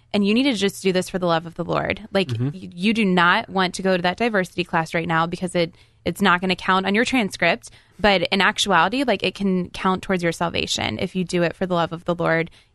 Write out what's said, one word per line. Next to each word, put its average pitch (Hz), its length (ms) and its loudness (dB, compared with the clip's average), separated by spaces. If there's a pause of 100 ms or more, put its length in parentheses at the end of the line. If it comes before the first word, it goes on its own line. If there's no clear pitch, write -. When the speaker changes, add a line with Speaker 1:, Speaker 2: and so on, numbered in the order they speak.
(120)
Speaker 1:
and 202 140 2
you 208 80 4
need 247 80 4
to 277 120 2
just 196 280 -2
do 190 100 2
this 180 160 0
for 185 120 -6
the 180 60 0
love 165 200 2
of 160 80 -14
the 170 100 -6
Lord. 165 360 -2 (120)
Like, 196 140 2
Speaker 2:
Mm-hmm. 123 220 -2
Speaker 1:
y-, 185 260 -10
you 190 180 0
do 220 120 2
not 180 440 0
want 185 260 -2
to 190 80 -8
go 190 140 2
to 175 60 -4
that 180 140 -2
diversity 202 480 -2
class 160 280 -2
right 170 140 -2
now 165 220 0
because 180 260 -6
it, 175 220 0 (280)
it's 175 160 -4
not 180 200 4
gonna 185 160 0
count 190 280 0
on 196 120 0
your 240 80 4
transcript. 202 680 0 (300)
But 190 220 4 (100)
in 196 80 2
actuality, 196 640 4
like, 220 180 0
it 185 140 -2
can 185 340 0
count 190 320 -2
towards 180 220 -2
your 170 80 2
salvation - 680 -2
if 185 160 -4
you 185 80 0
do 175 220 0
it 165 100 -2
for - 100 -4
the 180 100 -2
love 170 180 0
of 165 140 -10
the 175 100 0
Lord, 165 340 0 (240)